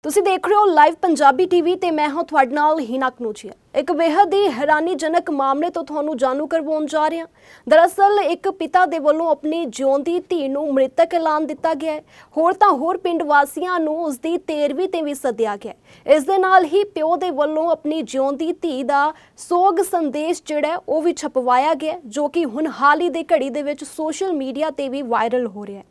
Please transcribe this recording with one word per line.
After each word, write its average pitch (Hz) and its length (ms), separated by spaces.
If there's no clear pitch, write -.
ਤੁਸੀਂ 349 140
ਦੇਖ 370 260
ਰਹੇ 403 80
ਹੋ 415 100
ਲਾਈਵ 320 360
ਪੰਜਾਬੀ 294 440
ਟੀਵੀ 359 300
ਤੇ 370 160
ਮੈਂ 302 180
ਹਾਂ 320 140
ਤੁਹਾਡੇ 277 320
ਨਾਲ 302 240
ਹੀਨਾ 254 300
ਕਨੂਚੀਆ। 220 420
ਇੱਕ 285 160
ਬੇਹੱਦ 330 420
ਹੀ 403 140
ਹੈਰਾਨੀਜਨਕ 311 840
ਮਾਮਲੇ 277 380
ਤੋਂ 330 140
ਤੁਹਾਨੂੰ 294 340
ਜਾਣੂ 269 300
ਕਰਵਾਉਣ 311 380
ਜਾ 302 220
ਰਹੇ 330 120
ਹਾਂ। 330 80
ਦਰਅਸਲ 392 500
ਇੱਕ 339 300
ਪਿਤਾ 370 360
ਦੇ 330 140
ਵੱਲੋਂ 311 300
ਆਪਣੀ 302 360
ਜਿਉਂਦੀ 277 540
ਧੀ 330 280
ਨੂੰ 285 260
ਮ੍ਰਿਤਕ 269 420
ਐਲਾਨ 320 300
ਦਿੱਤਾ 311 280
ਗਿਆ 302 200
ਹੈ। 302 100
ਹੋਰ 339 160
ਤਾਂ 403 180
ਹੋਰ 320 260
ਪਿੰਡ 349 260
ਵਾਸੀਆਂ 294 560
ਨੂੰ 311 240
ਉਸ 294 160
ਦੀ 330 180
ਤੇਰਵੀਂ 302 520
ਤੇ 349 120
ਵੀ 294 120
ਸੱਦਿਆ 220 440
ਗਿਆ 202 160
ਹੈ। - 420
ਇਸ 294 80
ਦੇ 381 140
ਨਾਲ 381 280
ਹੀ 359 180
ਪਿਓ 339 320
ਦੇ 359 140
ਵੱਲੋਂ 311 420
ਆਪਣੀ 311 300
ਜਿਉਂਦੀ 269 500
ਧੀ 277 320
ਦਾ 285 300
ਸੋਗ 359 440
ਸੰਦੇਸ਼ 311 640
ਜਿਹੜਾ 302 220
ਹੈ 330 100
ਉਹ 302 120
ਵੀ 330 120
ਛਪਵਾਇਆ 262 600
ਗਿਆ 311 200
ਹੈ, 359 120
ਜੋ 262 220
ਕਿ 330 180
ਹੁਣ 285 220
ਹਾਲ 277 340
ਹੀ 349 80
ਦੇ 320 140
ਘੜੀ 277 260
ਦੇ 254 120
ਵਿੱਚ 294 220
ਸੋਸ਼ਲ 320 500
ਮੀਡੀਆ 269 360
ਤੇ 277 200
ਵੀ 277 120
ਵਾਇਰਲ 233 460
ਹੋ 202 180
ਰਿਹਾ 202 140
ਹੈ। - 120